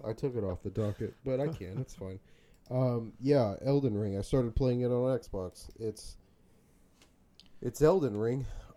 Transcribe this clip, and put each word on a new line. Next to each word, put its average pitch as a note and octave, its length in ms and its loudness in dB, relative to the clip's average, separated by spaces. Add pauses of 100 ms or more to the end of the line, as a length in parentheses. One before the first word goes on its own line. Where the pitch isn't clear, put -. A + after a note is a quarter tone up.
I A2 60 -2
took B2 220 -4
it G#2+ 80 -2
off F#2 200 -4
the F#2+ 80 -6
docket, G#2 420 -4 (100)
but C3 160 -2
I D3 80 0
can. A2+ 320 -8
It's C3 140 -8
fine. F#2+ 260 -10 (520)
Um, A#2+ 500 0
yeah, B2+ 420 4
Elden C3+ 340 2
Ring. G2+ 200 0
I G2+ 40 0
started A#2+ 340 2
playing B2 260 2
it B2 60 2
on B2 300 2
Xbox. - 520 -8 (100)
It's, - 380 -8 (1400)
it's A#2+ 200 -2
Elden D3 360 6
Ring. B2 280 0 (320)